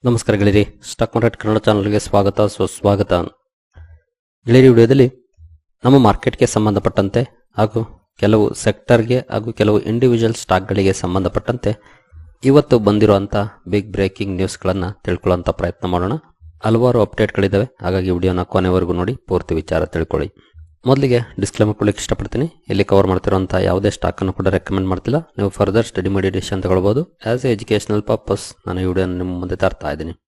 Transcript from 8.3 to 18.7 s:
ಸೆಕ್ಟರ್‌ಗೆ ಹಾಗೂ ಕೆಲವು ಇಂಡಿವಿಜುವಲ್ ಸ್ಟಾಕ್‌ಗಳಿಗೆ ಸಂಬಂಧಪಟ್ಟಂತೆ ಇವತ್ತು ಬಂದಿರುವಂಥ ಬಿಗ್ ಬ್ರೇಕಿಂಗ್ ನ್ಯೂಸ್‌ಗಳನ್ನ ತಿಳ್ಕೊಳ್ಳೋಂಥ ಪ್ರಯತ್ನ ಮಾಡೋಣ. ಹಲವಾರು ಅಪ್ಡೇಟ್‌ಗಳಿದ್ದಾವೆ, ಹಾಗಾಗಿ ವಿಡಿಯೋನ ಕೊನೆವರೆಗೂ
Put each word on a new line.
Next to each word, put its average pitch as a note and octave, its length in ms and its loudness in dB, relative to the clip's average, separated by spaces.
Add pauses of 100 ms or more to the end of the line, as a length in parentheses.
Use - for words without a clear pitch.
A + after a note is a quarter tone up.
ಸೆಕ್ಟರ್‌ಗೆ A#2 640 0
ಹಾಗೂ A2 340 -6
ಕೆಲವು G#2 280 2
ಇಂಡಿವಿಜುವಲ್ A#2 540 0
ಸ್ಟಾಕ್‌ಗಳಿಗೆ F#2+ 600 0
ಸಂಬಂಧಪಟ್ಟಂತೆ F#2+ 840 -4 (680)
ಇವತ್ತು C3+ 360 4
ಬಂದಿರುವಂಥ G2+ 560 2 (320)
ಬಿಗ್ G2+ 240 -4
ಬ್ರೇಕಿಂಗ್ F#2+ 440 -4
ನ್ಯೂಸ್‌ಗಳನ್ನ F#2 480 -4 (200)
ತಿಳ್ಕೊಳ್ಳೋಂಥ F2+ 460 -2
ಪ್ರಯತ್ನ - 380 -2
ಮಾಡೋಣ. F2+ 260 -2 (520)
ಹಲವಾರು A#2 360 4
ಅಪ್ಡೇಟ್‌ಗಳಿದ್ದಾವೆ, G2+ 800 0
ಹಾಗಾಗಿ F#2 300 -2
ವಿಡಿಯೋನ F2+ 300 0
ಕೊನೆವರೆಗೂ F2+ 520 0